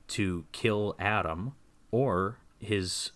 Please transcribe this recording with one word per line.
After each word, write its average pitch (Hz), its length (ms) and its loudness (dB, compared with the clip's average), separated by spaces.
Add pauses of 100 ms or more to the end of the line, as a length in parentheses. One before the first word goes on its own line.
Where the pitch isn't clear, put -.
to 90 440 0
kill 104 460 0
Adam, 98 540 0 (380)
or 110 480 2 (200)
his 98 580 -2